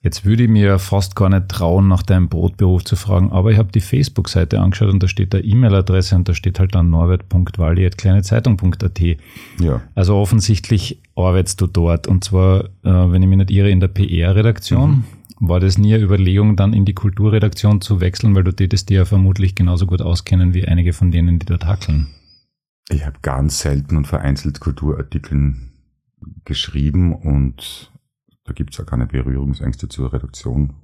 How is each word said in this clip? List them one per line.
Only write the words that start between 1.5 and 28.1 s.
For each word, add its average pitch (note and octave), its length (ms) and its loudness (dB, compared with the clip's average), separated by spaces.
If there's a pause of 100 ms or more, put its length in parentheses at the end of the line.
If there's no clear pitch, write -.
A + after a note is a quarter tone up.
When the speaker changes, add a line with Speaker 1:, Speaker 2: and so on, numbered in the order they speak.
Speaker 1:
nach F#2 140 2
deinem F#2 260 2
Brotberuf F2+ 560 0
zu - 120 -2
fragen, F#2+ 360 0
aber F#2+ 200 2
ich G2+ 80 4
habe F#2 120 0
die G#2+ 100 0
Facebook-Seite G2+ 800 -2
angeschaut F#2+ 300 2
und F#2+ 140 2
da F#2 40 0
steht F#2+ 280 -2
eine F#2 80 -2
E-Mail-Adresse G2 720 2
und F2+ 120 2
da F2 60 0
steht F2+ 260 -4
halt F#2+ 140 0
dann E2+ 160 2
norbert E2+ 400 0
punkt F2+ 300 -2
walli F2+ 260 2
at F#2 140 -4
kleine F#2+ 240 2
zeitung A2 340 0
punkt F2+ 260 -2
a F2+ 60 -2
t. E2+ 300 -2 (400)
Speaker 2:
Ja. D2 200 0 (140)
Speaker 1:
Also F#2+ 220 2
offensichtlich G2+ 880 0 (120)
arbeitest F#2 460 0
du F#2 60 0
dort E2+ 400 0
und F#2 160 0
zwar, F#2+ 420 2 (160)
äh, F2+ 300 2
wenn F2+ 100 4
ich F#2 80 4
mich F#2+ 80 4
nicht F#2+ 140 2
irre, G2+ 180 2
in F#2+ 100 4
der F2+ 100 2
P-R-Redaktion. G#2+ 1160 0 (340)
Speaker 2:
Mhm. F#2+ 80 0
Speaker 1:
War F2 120 2
das F#2 180 2
nie G#2 160 4
eine A2 100 2
Überlegung, G2 520 2
dann G2 180 2
in G2+ 120 2
die G2 100 -2
Kulturredaktion G#2 840 0
zu F#2 200 -2
wechseln, F#2 320 0
weil F#2+ 100 4
du F2+ 120 0
tätest F#2+ 340 -2
dir F#2+ 100 2
ja F#2 60 4
vermutlich F#2+ 480 2
genauso F2+ 320 0
gut F2 160 -2
auskennen F2+ 540 0
wie F#2 120 -2
einige E2+ 260 2
von F2+ 180 0
denen, E2+ 260 2
die - 80 -4
dort E2+ 220 -4
hackeln? D2+ 400 -2 (840)
Speaker 2:
Ich D2 160 -4
habe C#2 160 -10
ganz C#2 380 -2
selten C#2+ 380 -2
und C#2+ 100 -2
vereinzelt C#2+ 520 -4
Kulturartikeln C#2+ 1120 -4 (680)
geschrieben D2+ 680 -2
und - 800 -4 (520)